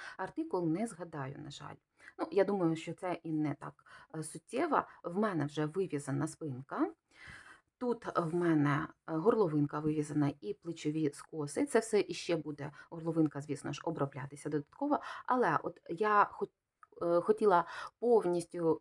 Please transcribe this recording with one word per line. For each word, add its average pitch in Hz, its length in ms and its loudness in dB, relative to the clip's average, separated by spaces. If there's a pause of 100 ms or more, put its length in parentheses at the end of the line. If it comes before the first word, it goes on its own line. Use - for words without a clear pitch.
(160)
артикул 185 520 -2
не 190 180 2
згадаю, 151 520 -10
на 143 120 -12
жаль. 104 240 -14 (440)
Ну, 320 120 -4
я 190 140 4
думаю, 185 320 2
що 160 180 -8
це 180 280 -6
і 160 100 -4
не 151 220 0
так, - 300 -14 (300)
е, 160 80 -6
суттєво. 233 600 0 (200)
В 175 160 -4
мене 190 280 0
вже 151 200 -2
вив'язана 151 600 -2
спинка. 160 640 -4 (880)
Тут 233 280 -4 (100)
в 170 180 2
мене, 156 540 2 (200)
е, 160 40 -6
горловинка 160 680 2
вив'язана 151 600 0
і 107 140 -8
плечові 160 600 -4
скоси. 156 520 -4
Це 233 120 2
все 214 300 2
іще - 280 -2
буде 147 360 -8 (180)
горловинка, 160 500 0
звісно 143 320 -6
ж, 139 120 -10
оброблятися 139 640 -4
додатково. 190 520 -2 (260)
Але 208 360 4
от - 260 -8
я 208 440 4
хот-, - 180 -6 (520)
е, 170 180 4
хотіла 202 440 6 (360)
повністю, 175 800 2